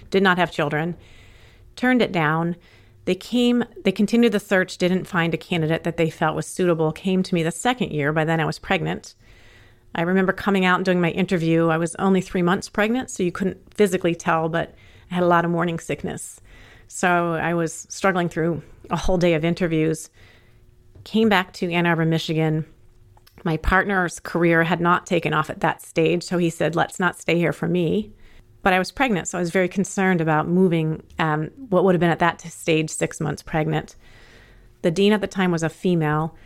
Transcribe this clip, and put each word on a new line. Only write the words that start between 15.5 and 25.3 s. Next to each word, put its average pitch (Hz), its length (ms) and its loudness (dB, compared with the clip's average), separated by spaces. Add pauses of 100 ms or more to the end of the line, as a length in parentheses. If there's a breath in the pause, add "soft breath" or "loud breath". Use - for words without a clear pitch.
morning 170 280 -2
sickness. - 600 -8 (480 loud breath)
So 175 460 0
I 160 220 -2
was 165 340 -4
struggling 180 400 0
through 160 340 -2 (280)
a 185 60 -2
whole 185 220 0
day 170 160 4
of 156 100 0
interviews. 160 640 -2 (960 soft breath)
Came 220 240 2
back 185 260 2
to 175 180 -4
Ann 175 140 2
Arbor, 165 180 2
Michigan. 160 600 0 (800)
My 160 120 0
partner's 185 640 0
career 165 440 2
had 170 160 -2
not 175 260 2
taken 165 260 0